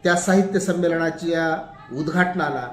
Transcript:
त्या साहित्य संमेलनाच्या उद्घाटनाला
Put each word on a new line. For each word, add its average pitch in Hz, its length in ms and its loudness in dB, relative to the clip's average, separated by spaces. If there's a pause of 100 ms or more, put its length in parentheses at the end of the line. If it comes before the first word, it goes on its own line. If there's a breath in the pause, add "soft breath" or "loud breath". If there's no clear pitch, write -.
त्या 175 120 4
साहित्य 190 440 2
संमेलनाच्या 165 840 0 (520)
उद्घाटनाला 156 760 -2